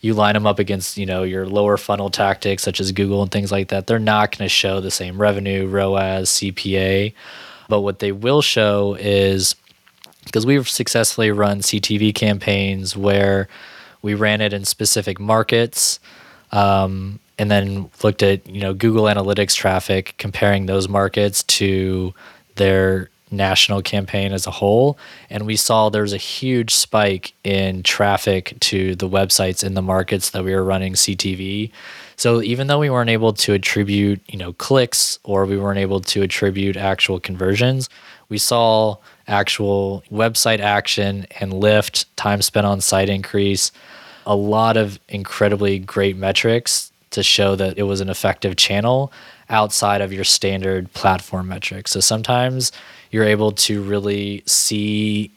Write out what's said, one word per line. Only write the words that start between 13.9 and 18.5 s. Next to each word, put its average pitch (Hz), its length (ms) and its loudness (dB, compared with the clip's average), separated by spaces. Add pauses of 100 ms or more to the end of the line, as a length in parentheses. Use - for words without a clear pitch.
we 104 140 -2
ran 107 260 2
it 104 120 0
in 101 120 -6
specific 101 540 -2
markets, 110 800 0 (540)
um, 98 680 0 (180)
and 104 140 -2
then 98 400 0 (140)
looked 107 180 2
at, 98 260 2
you 98 120 -10